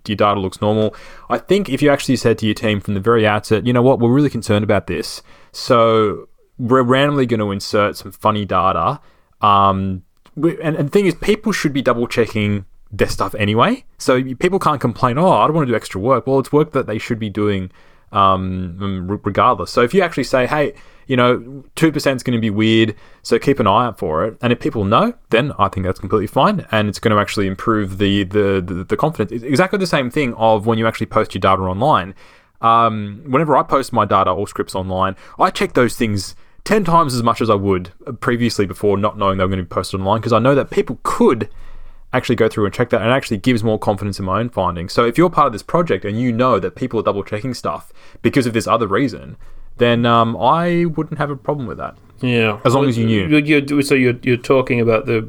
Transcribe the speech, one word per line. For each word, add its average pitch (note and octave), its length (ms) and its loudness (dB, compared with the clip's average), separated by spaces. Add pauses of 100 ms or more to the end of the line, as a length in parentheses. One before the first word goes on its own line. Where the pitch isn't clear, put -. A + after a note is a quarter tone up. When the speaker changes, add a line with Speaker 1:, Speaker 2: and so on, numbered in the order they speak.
Speaker 1:
your G#2+ 100 -4
data G#2 220 2
looks F#2+ 220 -6
normal. G#2+ 340 0 (360)
I A#2+ 80 -2
think F#3+ 320 -2
if C4 100 -4
you D3 80 4
actually C#3 280 2
said A2+ 240 2
to A2 60 -2
your G#2 80 0
team G#2+ 240 -2
from G#2 140 -6
the F#2+ 80 -2
very A2+ 260 2
outset, G#2+ 380 0
"You B2 80 0
know B2 100 2
what, B2 180 4
we're A#2 120 4
really C#3+ 180 4
concerned G#2+ 340 0
about G2+ 240 0
this, - 340 -8 (300)
so A2+ 760 2 (300)
we're B2+ 240 2
randomly C3+ 440 2
gonna A2 240 -2
insert G2+ 480 -2
some G2+ 120 -16
funny G#2+ 340 -2
data." F#2 540 0 (420)
Um, G2 640 2 (320)
we, D3+ 260 -2
and, D#3 160 -2
and C#3+ 120 -2
the - 20 -8
thing G3+ 160 2
is, E3 80 2
people G#3 380 -2
should D3+ 200 -2
be C3+ 100 -2
double-checking A2 840 -2 (260)
their G2 180 0
stuff - 280 -4
anyway. A2+ 480 0 (140)
So C3 220 2
y-, C3 160 -6
people F#3 220 0
can't D3+ 220 0
complain, B2 380 0
"Oh, F3+ 120 4
I A#2 160 4
don't D3+ 80 0
wanna D#3 140 0
do A2+ 80 0
extra - 240 -6
work." A#2+ 260 0
Well, C3+ 140 2
it's - 100 -6
work D3+ 220 2
that B2+ 160 -2
they G#2+ 100 -4
should A2+ 220 -6
be A2 100 -6
doing, G2 400 -2 (400)
um, F#2 720 0
um, F#2+ 280 -6
re-, G#2 140 -4
regardless. G#2 480 0
So B2 120 2
if B2 120 0
you F#3+ 80 4
actually D#3+ 220 -2
say, B2+ 240 0
"Hey, D3 260 -2 (340)
you C3 80 0
know, B2 480 0 (100)
two D#3+ 160 2
percent C#3 260 0
is B2 60 -8
gonna A#2+ 160 0
be A2 120 0
weird, A2 440 2 (280)
so A#2 160 0
keep C#3 200 0
an A#2 80 0
eye A2+ 200 4
out - 120 -10
for E2 260 -2
it," - 180 -6
and B2 100 2
if - 80 0
people - 240 -2
know, D3+ 300 2 (160)
then C3 280 2
I G2+ 100 2
think F#2 180 -4
that's F#2 120 -2
completely G#2 300 -2
fine, C#3+ 420 0
and G#2+ 180 0
it's F#2+ 120 -6
gonna G#2+ 200 2
actually G2 280 -2
improve F#2+ 500 -4
the, G2+ 260 2
the, G2 400 0
the, F2+ 200 -8
the G#2+ 120 -4
confidence. D3+ 360 -2
It's A#2 100 -8
exactly F#3 380 0
the F#3 60 -2
same C3 240 -2
thing C3 240 -2
of A2 320 2
when A2+ 120 2
you A2+ 80 0
actually A2 200 -4
post - 280 -2
your G2 60 -6
data F#2+ 220 2
online. G2 520 0 (460)
Um, A2+ 680 0
whenever C3 300 2
I D#3+ 80 4
post C3+ 280 -2
my A2 120 2
data F#2+ 260 2
or G2 160 -2
scripts - 300 -6
online, F#2 400 -2 (220)
I F3 120 2
check - 220 -4
those A#2+ 240 2
things G#2 400 -4 (280)
ten G3+ 200 2
times E3 280 2
as A#2+ 120 0
much A2+ 160 0
as A2+ 100 2
I G#2 60 4
would F#2+ 340 0 (300)
previously A#2 460 0
before G2 300 0
not G#2 220 -2
knowing G2 200 0
they F#2+ 60 -2
were F#2 60 0
gonna F#2 120 -2
be F2 60 -10
posted G2 300 -4
online, G2+ 240 0
'cause A#2+ 100 -2
I A2 60 4
know C3 160 2
that B2 160 0
people G3 320 -2
could C#3 460 2 (640)
actually B2 240 0
go A2 120 2
through G#2 180 0
and F#2 80 -6
check B2 160 -2
that, A2+ 120 2
and A#2 80 0
it C3 40 2
actually B2 240 -2
gives A2+ 260 0
more G#2+ 160 0
confidence G2+ 400 -4
in G2+ 60 -6
my F#2 120 -2
own A#2+ 100 -4
findings. F2 440 -4
So A#2+ 120 2
if A#2 140 0
you're F3+ 120 4
part D3 180 2
of A#2 40 -2
this G2+ 120 -10
project D#3 400 -2
and G#2 160 -4
you B2 100 0
know A#2 300 2
that F#2 160 -6
people A#2 240 -4
are - 20 -2
double G2+ 220 -2
checking A2+ 300 -8
stuff - 380 -8 (280)
because A#2+ 260 2
of A2+ 60 -2
this A2 160 -2
other A2+ 180 0
reason, F#2+ 500 -4 (420)
then, A#2+ 280 2
um, A#2 300 2
I E3+ 480 2
wouldn't D#3 340 -4
have D3 120 -4
a C#3 60 -8
problem C#3 300 -6
with D2+ 120 -8
that. - 180 -10 (240)
Speaker 2:
Yeah. A2+ 440 0
Speaker 1:
As B2 100 4
long C#3 120 2
as A#2+ 120 0
you A2+ 80 2
knew. G#2+ 200 2 (120)
Speaker 2:
You're, D3 240 2
you're, C#3+ 200 0
so C#3+ 120 2
you're, B2+ 280 4
you're B2 140 2
talking B2 440 2
about A2+ 260 2
the, A2+ 220 -2